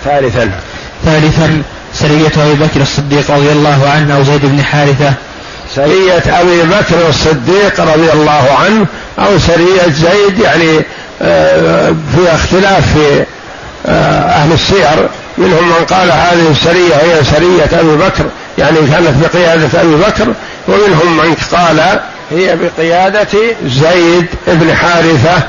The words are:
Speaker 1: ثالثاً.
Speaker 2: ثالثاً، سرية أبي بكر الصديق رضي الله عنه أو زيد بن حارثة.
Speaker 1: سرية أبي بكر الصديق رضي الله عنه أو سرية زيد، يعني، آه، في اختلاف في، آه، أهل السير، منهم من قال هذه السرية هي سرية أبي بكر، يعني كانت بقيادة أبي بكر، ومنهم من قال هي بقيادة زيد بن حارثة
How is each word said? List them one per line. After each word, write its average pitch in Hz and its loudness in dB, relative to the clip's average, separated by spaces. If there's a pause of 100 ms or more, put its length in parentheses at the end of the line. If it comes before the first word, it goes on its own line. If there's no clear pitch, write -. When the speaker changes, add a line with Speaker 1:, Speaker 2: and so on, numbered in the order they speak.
Speaker 1:
ثالثاً. 127 0 (540)
Speaker 2:
ثالثاً، 156 2 (320)
سرية 151 0
أبي 151 2
بكر 147 0
الصديق 143 -2
رضي 143 2
الله 147 2
عنه 147 0
أو 139 2
زيد 143 2
بن 139 0
حارثة. 143 0 (640)
Speaker 1:
سرية 175 2
أبي 175 2
بكر 170 0
الصديق 160 0
رضي 160 2
الله 147 2
عنه 208 0 (320)
أو 196 0
سرية 175 2
زيد، 185 0
يعني، 160 2 (380)
آه، 156 2 (220)
في 170 2
اختلاف 185 0
في، 143 2 (600)
آه، 151 0
أهل 160 0
السير، 156 0 (300)
منهم 175 2
من 165 0
قال 180 2
هذه 170 2
السرية 165 2
هي 156 2
سرية 165 2
أبي 156 2
بكر، 165 0 (340)
يعني 151 2
كانت 156 2
بقيادة 165 0
أبي 165 2
بكر، 214 0 (340)
ومنهم 180 2
من 156 0 (180)
قال 170 0 (300)
هي 175 0
بقيادة 180 -2 (280)
زيد 170 2 (200)
بن 170 2
حارثة 165 2